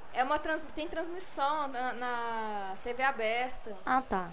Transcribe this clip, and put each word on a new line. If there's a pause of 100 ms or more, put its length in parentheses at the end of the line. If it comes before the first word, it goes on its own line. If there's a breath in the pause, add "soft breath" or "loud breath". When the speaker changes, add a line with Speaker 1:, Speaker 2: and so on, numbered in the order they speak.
(120)
Speaker 1:
É
uma
trans-,
tem
transmissão
na,
na
T
V
aberta. (120)
Speaker 2:
Ah,
tá.